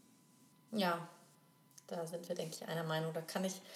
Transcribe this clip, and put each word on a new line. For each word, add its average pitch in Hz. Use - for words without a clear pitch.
Ja, 170
da 170
sind 170
wir, 175
denke 160
ich, -
einer 165
Meinung. 160
Da 165
kann 185
ich 185